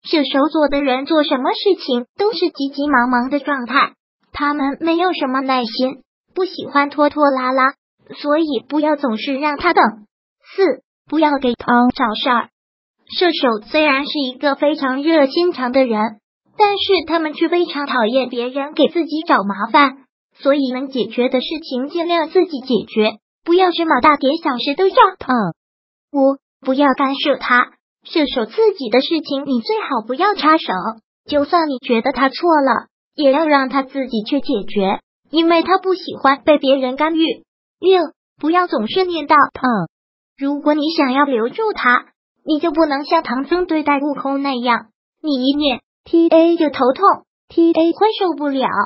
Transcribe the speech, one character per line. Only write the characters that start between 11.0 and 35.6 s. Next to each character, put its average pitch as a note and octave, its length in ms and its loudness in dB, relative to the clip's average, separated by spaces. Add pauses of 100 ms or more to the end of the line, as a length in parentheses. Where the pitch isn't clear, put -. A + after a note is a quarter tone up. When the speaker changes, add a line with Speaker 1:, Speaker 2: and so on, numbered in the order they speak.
Speaker 1:
不 D4 100 -2
要 D4 200 2
给 A#3+ 160 0
他 - 100 -16 (280)
找 A#3 200 -2
事 A#3 160 -4
儿。 A#3+ 200 0 (600)
射 F4 220 0
手 A3+ 380 -2
虽 D#4 140 0
然 C#4 220 0
是 - 140 -10
一 B3+ 180 -6
个 C#4 180 0
非 D4 200 0
常 C#4 260 -4
热 D4+ 260 2
心 F4 260 0
肠 B3 180 -6
的 C4 140 4
人， G#3+ 160 -2 (560)
但 G4+ 160 2
是 F#4+ 340 0
他 E4 120 0
们 D#4 140 -4
却 E4 140 -2
非 F4 180 0
常 C#4+ 200 -8
讨 B3 200 -2
厌 B3 240 0
别 B3 200 -6
人 C#4 240 -6
给 D4 160 4
自 E4 160 -2
己 D#4 200 -6
找 A#3 180 2
麻 G3+ 280 -6
烦， - 340 2 (320)
所 C#4 180 2
以 C4+ 180 -2
能 C4+ 160 -8
解 A#3+ 160 -4
决 B3 240 -2
的 B3+ 100 0
事 - 80 -6 (160)
情 B3+ 240 -8
尽 E4+ 200 -6
量 E4 220 -2
自 F#4 160 2
己 D4 140 -10
解 A#3 260 -2
决， G#3+ 320 -2 (260)
不 E4 100 0
要 F#4 180 4
什 E4 140 -4
么 C#4+ 160 2
大 D4+ 160 4
点 C#4 200 0
小 C4 200 -4
事 C#4 180 -4
都 F#4+ 120 2
要 F#4+ 80 0 (220)
他。 - 160 -4
Speaker 2:
嗯。 G3+ 220 -2 (580)
Speaker 1:
五， C#4 240 2 (280)
不 C4 80 0
要 C4+ 200 2
干 C4+ 220 -2
涉 C#4 220 0
他。 - 340 0 (320)
射 D4+ 220 0
手 A3+ 200 -4
自 A4 320 2
己 B3 120 -8
的 B3 120 4
事 D#4 180 -2
情 C#4+ 260 -6
你 C4 140 0
最 G#4+ 220 -4
好 A#3+ 240 -4
不 B3 80 -6
要 F#4+ 200 0
插 D4+ 240 2
手， A#3 160 -4 (560)
就 C#4+ 140 0
算 E4 240 0
你 C4 120 -4
觉 A#3 220 0
得 C#4 120 -2
他 C4+ 160 0
错 D#4+ 320 2
了， C4 260 0 (280)
也 C#4 160 4
要 D#4 140 2
让 C#4 220 2
他 C4+ 160 -2
自 C4+ 240 -6
己 A3 140 -4
去 C#4 180 -2
解 A3+ 240 -2
决， G3 380 -2 (280)
因 E4 200 2
为 E4 120 4